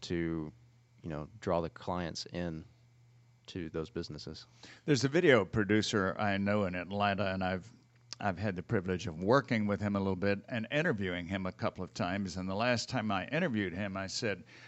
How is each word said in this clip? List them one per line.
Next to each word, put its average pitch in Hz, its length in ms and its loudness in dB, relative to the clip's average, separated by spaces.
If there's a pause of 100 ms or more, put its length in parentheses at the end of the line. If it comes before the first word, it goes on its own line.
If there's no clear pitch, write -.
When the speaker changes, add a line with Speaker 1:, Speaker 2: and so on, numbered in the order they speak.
Speaker 1:
to, 82 500 -2 (520)
you 82 80 -8
know, 76 160 -6 (120)
draw 85 220 0
the 82 80 -2
clients 90 640 -6
in 85 320 -4 (800)
to 85 220 -8
those 78 220 -6
businesses. 78 560 -10 (380)
Speaker 2:
There's 131 180 4
a 139 60 4
video 135 360 8
producer 104 720 2
I 101 200 2
know 101 280 2
in 90 80 -2
Atlanta, 98 540 0
and 95 160 0
I've, 92 280 -2 (480)
I've 95 200 -2
had 101 160 -2
the 87 80 -6
privilege 90 420 0
of 85 160 -6
working 110 460 4
with 101 120 2
him 101 160 0
a 98 40 2
little 98 160 2
bit 101 240 2 (100)
and 113 220 -4
interviewing 98 560 0
him 95 180 -2
a 92 60 -2
couple - 320 -4
of 85 100 -10
times. 92 440 -2
And 92 120 -4
the 95 60 -2
last 117 340 0
time 107 220 -2
I 92 160 0
interviewed 113 460 0
him, 98 220 -4
I 95 120 -4
said, 92 360 -4 (240)